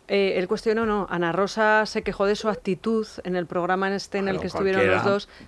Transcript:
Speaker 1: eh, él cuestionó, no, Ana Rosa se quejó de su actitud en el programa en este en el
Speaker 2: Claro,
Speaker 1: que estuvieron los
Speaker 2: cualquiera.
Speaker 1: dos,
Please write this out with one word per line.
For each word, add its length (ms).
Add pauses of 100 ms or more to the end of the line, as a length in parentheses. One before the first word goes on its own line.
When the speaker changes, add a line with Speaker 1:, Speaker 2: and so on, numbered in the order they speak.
Speaker 1:
eh, 300
él 100
cuestionó, 400
no, 240
Ana 200
Rosa 540
se 160
quejó 240
de 100
su 140
actitud 560 (180)
en 120
el 100
programa 440
en 40
este 240
en 100
el 80
Speaker 2:
Claro, 60
Speaker 1:
que 60
estuvieron 340
los 80
Speaker 2:
cualquiera. 240
Speaker 1:
dos, 160 (180)